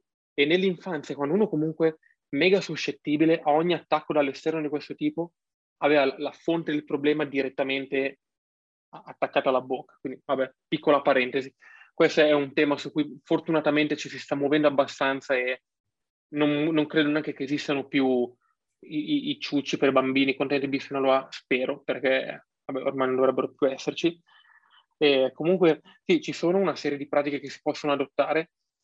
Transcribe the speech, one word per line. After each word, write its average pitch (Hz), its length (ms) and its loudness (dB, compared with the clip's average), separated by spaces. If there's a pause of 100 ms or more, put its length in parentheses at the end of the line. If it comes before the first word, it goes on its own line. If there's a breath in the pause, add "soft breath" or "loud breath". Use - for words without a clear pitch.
(340)
e 143 100 2
nell'infanzia, 175 720 -2
quando 143 200 -2
uno 208 140 2
comunque 160 500 0 (320)
mega 180 300 2
suscettibile 160 800 0
a 151 100 0
ogni 165 240 4
attacco 156 380 -2
dall'esterno 151 500 0
di 151 60 -4
questo 143 260 -8
tipo, 160 380 -4 (500)
aveva 147 240 4
la, 135 120 0
la 143 140 -8
fonte 165 400 -4
del 147 120 -2
problema 147 400 0
direttamente 135 960 -4 (720)
a-, - 160 -20
attaccata - 420 -2
alla 127 120 2
bocca. 127 400 -8
Quindi, 131 240 -10
vabbè, 131 280 -2 (140)
piccola 147 360 2
parentesi. 131 500 0 (400 soft breath)
Questo 160 300 4
è 151 100 6
un 143 220 0
tema 147 240 2
su - 140 -12
cui 151 300 -4
fortunatamente 151 760 0
ci - 120 -10
si 135 100 -14
sta - 160 -8
muovendo 143 340 2
abbastanza 135 640 -2
e 127 300 -4 (720)
non, 147 300 0
non 156 220 0
credo 151 240 2
neanche 147 240 -2
che - 80 -10
esistano 139 460 -4
più 127 440 0 (540)
i, 156 100 -10
i, 147 340 -2
i 139 80 -6
ciucci - 380 -4
per 139 160 2
bambini 131 440 2
contenenti 139 320 -2
bisfenolo 135 440 -2
A, 131 180 0
spero, 131 520 -4
perché, 131 640 -2 (180)
vabbè, 135 220 -8
ormai 135 220 0
non 127 80 0
dovrebbero 131 360 0
più - 160 0
esserci. - 500 -4 (800 soft breath)
E 135 380 2
comunque, 165 480 2 (220 soft breath)
sì, 175 180 2
ci 147 100 -6
sono 170 240 0
una 180 200 0
serie 143 200 -4
di 139 120 -10
pratiche 143 320 -2
che 135 100 -12
si - 100 -16
possono 147 320 -2
adottare, 143 600 -2 (320)